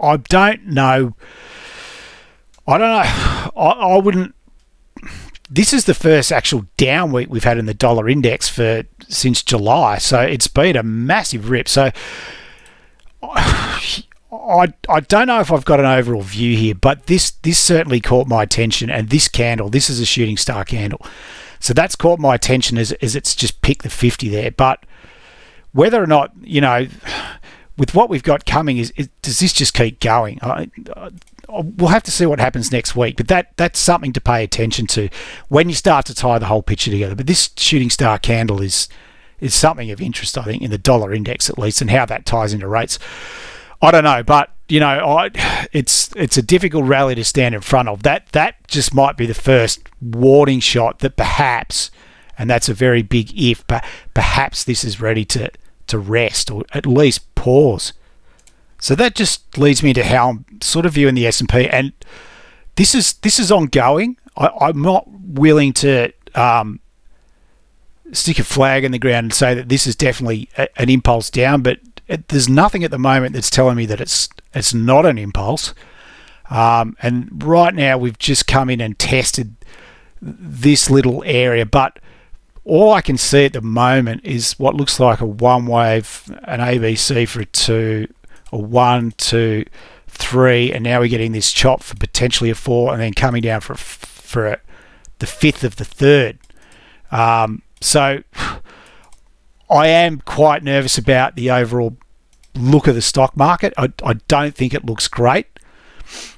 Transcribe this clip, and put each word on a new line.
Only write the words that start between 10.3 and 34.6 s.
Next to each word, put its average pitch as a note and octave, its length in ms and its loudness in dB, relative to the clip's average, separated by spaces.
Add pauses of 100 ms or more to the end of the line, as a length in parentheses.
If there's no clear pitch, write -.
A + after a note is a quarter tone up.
been E3 260 2
a A#2+ 80 -2
massive A2+ 640 -2
rip. B2 200 -2
So C3+ 280 2
<sighs> - 1300 -20 (1080)
I, F3+ 400 2 (160)
I D#3 120 2
don't G#3+ 260 2
know A#3+ 140 2
if D#3 100 -2
I've D3 140 2
got C#3+ 160 4
an C3+ 60 4
overall A#2+ 360 0
view G#2+ 340 -2
here, A2 200 0
but C#3 300 0
this, F3 260 2
this E3 260 -2
certainly D#3+ 420 2
caught B2+ 280 2
my A2+ 160 2
attention. A2+ 440 -2
And A2 200 -4
this C#3+ 180 2
candle, A#2 420 -2
this C3+ 220 0
is B2+ 80 -4
a A#2 80 -2
shooting A2 300 -2
star G2+ 280 -4
candle. G2+ 400 -6 (540)
So - 160 -4
that's D#3+ 220 0
caught E3+ 240 2
my C3+ 160 2
attention B2 420 0
as, A2+ 140 -2
as A2+ 240 -4
it's - 180 -4
just - 260 -4
picked - 220 0
the - 80 -8
fifty - 380 -2
there. G#2 240 -4
But C3 340 0 (840)
whether G#3+ 280 4
or F#3 60 0
not, D3+ 340 2
you D#3 200 -4
know, B2+ 260 2 (460)
<sighs> - 440 -20
with C#3+ 200 0
what A3 120 4
we've D3+ 140 -4
got D3 240 -2
coming, C#3+ 320 0
is, A#2 140 -6
is, C3+ 160 -8 (140)
does B2 180 -4
this F3+ 120 2
just - 220 -2
keep A#2 240 0
going? A2+ 440 -2
I, - 280 -6 (240)
I, - 160 -18 (380)
we'll F3+ 400 -2
have G#3+ 160 4
to - 80 -10
see F3 140 2
what D3 120 2
happens B2 320 -2
next A#2+ 240 -4
week, A#2+ 220 -2
but A#2 100 -2
that, - 300 0
that's - 240 -2
something E3+ 320 0
to A#2+ 80 -6
pay A#2 240 0
attention A2+ 420 -4